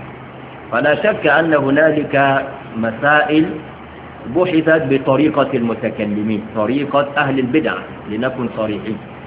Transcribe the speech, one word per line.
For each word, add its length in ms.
فلا 220
شك 320
أن 280
هنالك 920
مسائل 760
بحثت 540
بطريقة 640
المتكلمين، 920
طريقة 600
أهل 220
البدع 360
لنكن 460
صريحين، 400